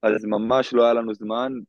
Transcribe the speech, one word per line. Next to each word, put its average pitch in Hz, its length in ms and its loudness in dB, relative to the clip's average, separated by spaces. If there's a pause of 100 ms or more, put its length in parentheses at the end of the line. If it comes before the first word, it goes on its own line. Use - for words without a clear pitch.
אז 107 220 0
ממש 113 500 0
לא 117 100 6
היה 117 80 4
לנו 113 220 -2
זמן 113 380 -6 (160)